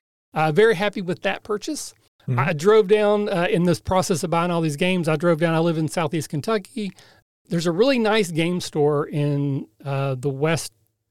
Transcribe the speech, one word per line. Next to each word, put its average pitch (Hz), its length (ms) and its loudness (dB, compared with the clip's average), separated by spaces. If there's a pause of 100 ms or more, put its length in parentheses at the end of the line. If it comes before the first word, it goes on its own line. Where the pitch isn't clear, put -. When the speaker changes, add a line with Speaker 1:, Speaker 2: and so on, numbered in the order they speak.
(320)
Speaker 1:
uh, 156 180 0
very 214 240 4
happy 202 280 -4
with 175 180 -6
that 196 220 -4
purchase. - 500 -8 (340)
Speaker 2:
Mm-hmm. 123 120 -2
Speaker 1:
I 185 160 0
drove 202 340 4
down, 208 400 2
uh, 170 220 0
in 175 140 2
this 175 160 2
process 185 440 0
of 170 60 -4
buying 170 200 0
all 170 120 0
these 151 140 -2
games, 180 300 0
I 156 100 2
drove 165 240 2
down, 165 140 2
I 160 40 2
live 165 180 2
in 156 120 0
Southeast 160 420 -4
Kentucky. 202 600 -4 (600)
There's 170 160 -2
a 175 60 2
really 247 260 4
nice 214 320 2
game 170 320 -2
store 147 440 0
in, 143 600 -2 (180)
uh, 139 340 -4
the 139 120 -4
West 143 420 -2 (380)